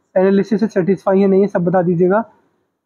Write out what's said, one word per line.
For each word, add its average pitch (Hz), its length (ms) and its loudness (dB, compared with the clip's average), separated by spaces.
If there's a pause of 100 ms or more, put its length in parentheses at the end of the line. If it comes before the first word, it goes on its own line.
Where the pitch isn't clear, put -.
(140)
Analysis 196 460 0
से 226 80 -2
satisfy 190 520 -2
है 202 80 2
नहीं 190 120 2
है 196 80 0
सब 185 160 -4
बता 180 180 0
दीजिएगा। 185 420 0 (600)